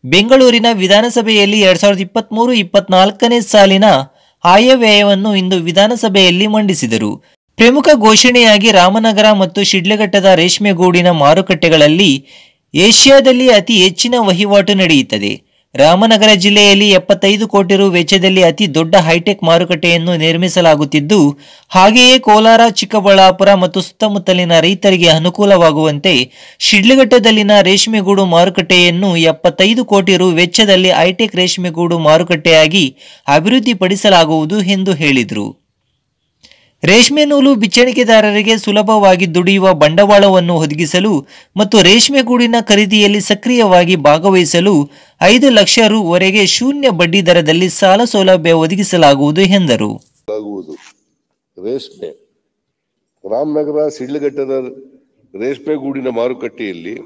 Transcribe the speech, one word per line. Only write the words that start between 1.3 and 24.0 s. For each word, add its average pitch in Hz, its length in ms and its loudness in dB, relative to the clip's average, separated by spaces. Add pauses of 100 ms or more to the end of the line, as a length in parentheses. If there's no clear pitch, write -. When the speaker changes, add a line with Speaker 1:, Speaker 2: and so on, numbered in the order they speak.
Speaker 1:
ಎರಡ್ 180 160 0
ಸಾವಿರದ 196 240 0
ಇಪ್ಪತ್ಮೂರು 226 460 -4 (100)
ಇಪ್ಪತ್ನಾಲ್ಕನೇ 196 760 0 (120)
ಸಾಲಿನ 196 360 4 (560)
ಆಯವ್ಯಯವನ್ನು 208 840 2 (100)
ಇಂದು 185 160 -2 (120)
ವಿಧಾನಸಭೆಯಲ್ಲಿ 196 840 0
ಮಂಡಿಸಿದರು. 131 540 -2 (500)
ಪ್ರಮುಖ 247 300 2 (180)
ಘೋಷಣೆಯಾಗಿ 220 640 2 (100)
ರಾಮನಗರ 214 520 2 (100)
ಮತ್ತು 190 300 -4
ಶಿಡ್ಲಘಟ್ಟದ 196 580 -2 (140)
ರೇಷ್ಮೆಗೂಡಿನ 180 680 0 (120)
ಮಾರುಕಟ್ಟೆಗಳಲ್ಲಿ 160 920 2 (640)
ಏಷ್ಯಾದಲ್ಲಿ 254 720 2 (100)
ಅತಿ 202 160 -2 (120)
ಹೆಚ್ಚಿನ 233 280 -4 (140)
ವಹಿವಾಟು 202 440 0 (100)
ನಡೆಯುತ್ತದೆ. 113 500 -2 (420)
ರಾಮನಗರ 202 560 2 (120)
ಜಿಲ್ಲೆಯಲ್ಲಿ 202 440 2 (120)
ಎಪ್ಪತ್ತೈದು 202 460 -2 (100)
ಕೋಟಿ 196 260 0
ರು 196 60 2 (100)
ವೆಚ್ಚದಲ್ಲಿ 185 520 0
ಅತಿ 190 180 -2 (100)
ದೊಡ್ಡ 165 180 -2 (120)
ಹೈಟೆಕ್ 175 420 -2
ಮಾರುಕಟ್ಟೆಯನ್ನು 170 640 0 (100)
ನಿರ್ಮಿಸಲಾಗುತ್ತಿದ್ದು, 160 960 0 (560)
ಹಾಗೆಯೇ 233 400 4 (120)
ಕೋಲಾರ, 220 360 4 (160)
ಚಿಕ್ಕಬಳ್ಳಾಪುರ 190 680 2 (160)
ಮತ್ತು 185 240 -4
ಸುತ್ತಮುತ್ತಲಿನ 180 760 -2